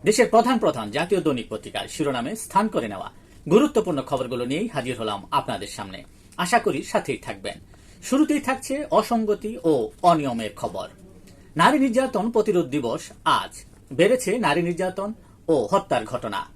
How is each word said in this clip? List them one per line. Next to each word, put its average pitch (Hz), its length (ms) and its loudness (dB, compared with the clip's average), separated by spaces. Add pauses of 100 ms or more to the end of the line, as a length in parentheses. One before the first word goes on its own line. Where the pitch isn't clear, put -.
দেশের 214 220 4
প্রধান 233 320 4
প্রধান 117 320 -2
জাতীয় 175 300 0
দৈনিক 135 280 -2
পত্রিকার 101 400 -8
শিরোনামে 139 480 -4
স্থান 214 320 0
করে 120 200 -4
নেওয়া 95 220 -10 (400)
গুরুত্বপূর্ণ 202 520 4
খবরগুলো 123 420 -4
নিয়েই 160 240 -4
হাজির 123 280 -6
হলাম 104 340 -6
আপনাদের 110 380 -4
সামনে। 95 360 -12 (320)
আশা 175 220 2
করি 160 240 0
সাথেই - 340 -4
থাকবেন। 101 440 -12 (420)
শুরুতেই 294 380 2
থাকছে 269 500 -4
অসঙ্গতি 214 760 0
ও 135 260 2 (120)
অনিয়মের 131 540 2
খবর। 95 320 -6 (680)
নারী 220 220 6
নির্যাতন 247 520 0
প্রতিরোধ 208 360 2
দিবস 123 440 -4 (140)
আজ। 131 400 0 (280)
বেড়েছে 208 460 2
নারী 170 240 2
নির্যাতন 185 520 -4 (340)
ও 160 220 4
হত্যার 147 340 0
ঘটনা 110 520 -6